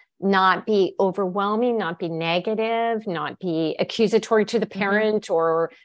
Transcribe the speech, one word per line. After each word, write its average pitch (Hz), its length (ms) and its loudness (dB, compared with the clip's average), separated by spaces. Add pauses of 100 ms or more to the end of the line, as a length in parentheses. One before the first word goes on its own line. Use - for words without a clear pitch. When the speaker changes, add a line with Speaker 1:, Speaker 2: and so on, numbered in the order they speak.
(200)
Speaker 1:
not 190 460 2
be 202 340 2
overwhelming, 202 800 0
not 170 200 -4
be 175 100 -4
negative, 220 1000 -2
not 160 340 -6
be 165 380 -2
accusatory 220 680 2
to 233 120 -2
the 202 80 -2
Speaker 2:
Mm-hmm. 196 120 -10
Speaker 1:
parent 214 520 0
or 165 420 0 (120)